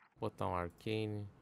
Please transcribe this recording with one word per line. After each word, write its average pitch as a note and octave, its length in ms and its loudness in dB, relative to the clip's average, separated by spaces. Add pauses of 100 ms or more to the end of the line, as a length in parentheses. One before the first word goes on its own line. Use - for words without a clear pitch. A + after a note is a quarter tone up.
(180)
Botar G2+ 300 0
um F#2 60 2
Arcane. G#2 760 0 (140)